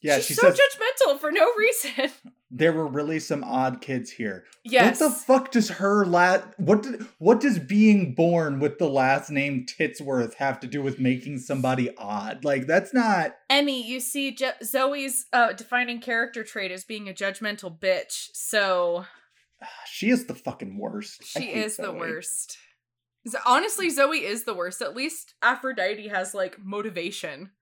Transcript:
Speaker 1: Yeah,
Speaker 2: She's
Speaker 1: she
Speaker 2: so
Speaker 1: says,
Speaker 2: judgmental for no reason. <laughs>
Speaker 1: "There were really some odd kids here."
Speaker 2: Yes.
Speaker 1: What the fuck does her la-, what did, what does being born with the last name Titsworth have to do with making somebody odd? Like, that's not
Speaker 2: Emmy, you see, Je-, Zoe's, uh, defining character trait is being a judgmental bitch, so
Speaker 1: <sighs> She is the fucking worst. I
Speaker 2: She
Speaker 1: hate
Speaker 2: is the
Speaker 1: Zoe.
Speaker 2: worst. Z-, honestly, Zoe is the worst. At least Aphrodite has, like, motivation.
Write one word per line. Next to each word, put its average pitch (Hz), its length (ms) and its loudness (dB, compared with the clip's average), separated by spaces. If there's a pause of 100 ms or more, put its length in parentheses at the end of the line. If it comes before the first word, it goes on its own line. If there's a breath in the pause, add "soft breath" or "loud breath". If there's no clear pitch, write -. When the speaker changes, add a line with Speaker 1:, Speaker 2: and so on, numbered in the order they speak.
Speaker 1:
Yeah, 294 140 2
Speaker 2:
She's - 100 0
Speaker 1:
she - 80 -4
Speaker 2:
so 494 160 8
Speaker 1:
says, 539 100 0
Speaker 2:
judgmental 523 580 2
for 302 140 -4
no 359 240 4
reason. 277 600 0
<laughs> - 340 -20
Speaker 1:
"There 156 240 4
were 160 120 -2
really 147 320 -2
some 147 240 -4
odd 127 380 -2
kids 127 320 -6
here." 101 320 -8 (180 soft breath)
Speaker 2:
Yes. 233 380 4
Speaker 1:
What 311 100 4
the 247 60 -4
fuck 262 340 2
does 220 200 2
her 202 340 2
la-, 180 380 4 (160)
what 196 240 4
did, 254 240 -10 (120)
what 220 220 6
does 254 180 2
being 196 560 6
born 165 460 2
with 143 180 0
the 170 100 2
last 135 420 2
name 139 360 -2
Titsworth 135 680 -2
have 135 260 -2
to 131 60 -14
do 139 160 -6
with 135 180 -4
making 131 380 0
somebody 127 580 0
odd? 107 480 -8
Like, 139 220 0
that's 170 260 0
not 208 420 2 (140)
Speaker 2:
Emmy, 277 340 2
you 233 160 -6
see, 269 320 -4
Je-, 262 200 -4 (120)
Zoe's, 269 680 -2
uh, 240 220 4
defining 240 480 -4
character 233 420 -4
trait 202 260 -8
is 185 140 -12
being 208 240 -12
a 190 60 -12
judgmental 196 640 -6
bitch, 185 580 -2
so 185 720 0 (540 soft breath)
Speaker 1:
<sighs> - 300 -18
She 208 200 0
is 247 160 2
the 117 80 -10
fucking - 440 -12
worst. - 440 -10 (120)
I - 60 -4
Speaker 2:
She 254 60 -8
Speaker 1:
hate 214 180 -4
Speaker 2:
is 214 140 -8
the 214 60 -8
Speaker 1:
Zoe. 185 140 -8
Speaker 2:
worst. 165 600 -8 (680 soft breath)
Z-, 233 200 -8
honestly, 349 420 2
Zoe 285 380 0
is 220 180 -6
the 226 100 -6
worst. 180 280 -6
At 214 120 -8
least 277 460 -8
Aphrodite 220 680 -2
has, 190 260 -6
like, 185 280 -6
motivation. 190 1000 -8